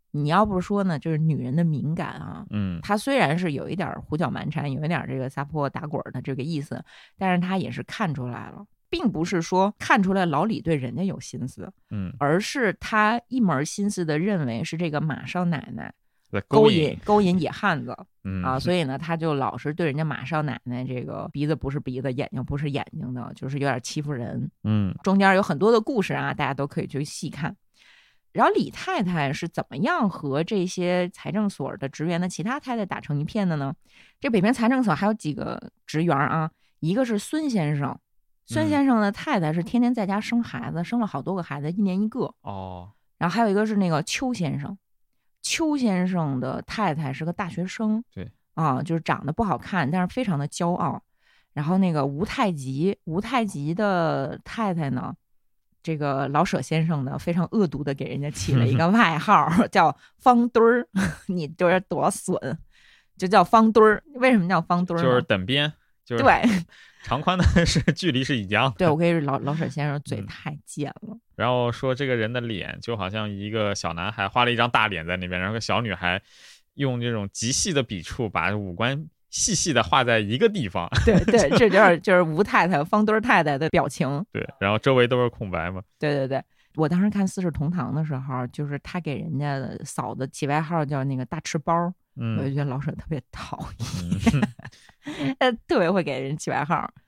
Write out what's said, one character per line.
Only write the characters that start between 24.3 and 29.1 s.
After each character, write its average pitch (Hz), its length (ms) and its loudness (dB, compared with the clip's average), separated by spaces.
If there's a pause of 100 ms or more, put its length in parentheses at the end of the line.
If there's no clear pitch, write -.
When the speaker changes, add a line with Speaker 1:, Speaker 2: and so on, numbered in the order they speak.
Speaker 2:
嗯。 104 400 0
Speaker 1:
中 196 160 4
间 190 160 6
有 185 80 4
很 147 160 -2
多 208 140 4
的 226 80 6
故 226 200 -2
事 165 140 0
啊， 139 180 -2
大 143 140 -4
家 135 80 -2
都 139 120 -4
可 151 140 -6
以 - 60 -4
去 143 180 -6
细 - 240 -10
看。 147 260 -8 (800)
然 233 120 2
后 359 80 4
李 349 160 0
太 370 320 -4
太 165 320 0